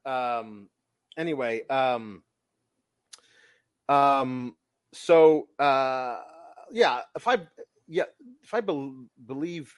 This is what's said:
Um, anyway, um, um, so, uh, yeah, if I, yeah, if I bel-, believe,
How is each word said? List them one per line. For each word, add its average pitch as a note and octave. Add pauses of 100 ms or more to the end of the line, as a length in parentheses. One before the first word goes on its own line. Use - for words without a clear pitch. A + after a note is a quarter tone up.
Um, A#2 (480)
anyway, C3
um, A#2+ (1700)
um, C3+ (360)
so, D#3+ (100)
uh, C3 (520)
yeah, D3+ (160)
if -
I, A#3+ (500)
yeah, E3+ (380)
if -
I A3+
bel-, C#3 (180)
believe, D3